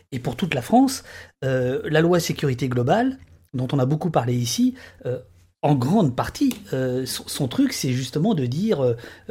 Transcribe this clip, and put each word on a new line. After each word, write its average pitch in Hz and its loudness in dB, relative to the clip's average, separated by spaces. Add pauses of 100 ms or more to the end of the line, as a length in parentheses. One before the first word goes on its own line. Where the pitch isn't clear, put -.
(120)
et 127 -6
pour 120 -6
toute 165 -4
la 127 -2
France. 254 2 (420)
Euh, 127 0
la 151 2
loi 170 4
sécurité 143 -2
globale, 160 2 (360)
dont 127 -2
on 143 2
a 131 4
beaucoup 151 0
parlé 123 0
ici, 240 0 (300)
euh, 123 -6 (420)
en 147 4
grande 139 2
partie, 240 -2 (140)
euh, 131 -2
son, - -10
son - -4
truc, 254 0
c'est 131 -2
justement 147 0
de 147 0
dire, 156 0
euh, 123 2 (360)